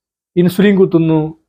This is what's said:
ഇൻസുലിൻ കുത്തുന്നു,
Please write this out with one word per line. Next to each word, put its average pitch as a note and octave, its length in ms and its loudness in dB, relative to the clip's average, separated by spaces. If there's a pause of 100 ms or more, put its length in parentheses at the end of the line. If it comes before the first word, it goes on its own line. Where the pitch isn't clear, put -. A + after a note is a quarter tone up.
(360)
ഇൻസുലിൻ F#3 400 0
കുത്തുന്നു, E3 420 0 (300)